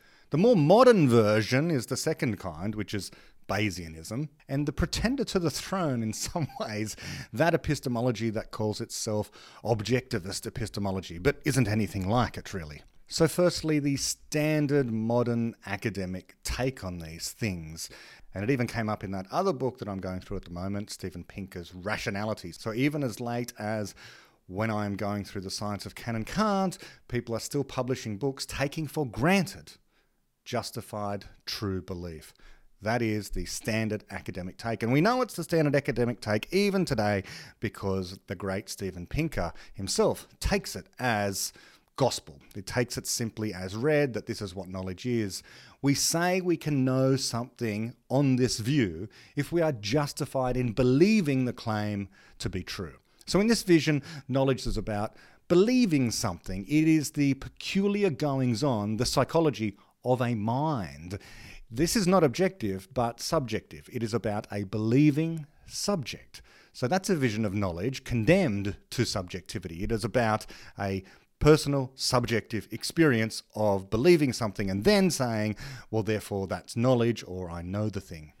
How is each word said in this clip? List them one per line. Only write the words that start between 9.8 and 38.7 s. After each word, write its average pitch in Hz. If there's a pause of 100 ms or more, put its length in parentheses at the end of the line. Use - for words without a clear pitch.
epistemology, 98
but 139
isn't 131
anything 101
like 110
it, -
really. 76 (260)
So -
firstly, 160
the 143
standard 147
modern 117 (120)
academic 95
take 135
on 90
these 82
things. 82 (460)
And 98
it 107
even 131
came 113
up 104
in 98
that 95
other 180
book 127
that 104
I'm 98
going 92
through -
at -
the 85
moment, 98
Steven 87
Pinker's 92
Rationality. 101
So 107
even 143
as 117
late 120
as 107 (540)
when 101
I 104
am 101
going 101
through 98
The 95
Science 104
of 98
Can 117
and 110
Can't, 196 (300)
people 117
are 110
still 143
publishing 123
books 135
taking 143
for 151
granted 127 (720)
justified 104 (200)
true 95
belief. 87 (480)
That 113
is 107
the 90
standard 110
academic 90
take. 113
And 113
we 143
know 247
it's -
the 175
standard 151
academic 120
take 107
even 196
today 104 (360)
because 95
the 101
great 95
Steven 87